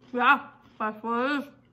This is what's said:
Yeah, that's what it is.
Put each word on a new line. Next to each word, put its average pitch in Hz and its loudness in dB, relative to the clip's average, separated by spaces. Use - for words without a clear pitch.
Yeah, 254 4
that's 214 -6
what 233 -2
it 285 -2
is. 240 -6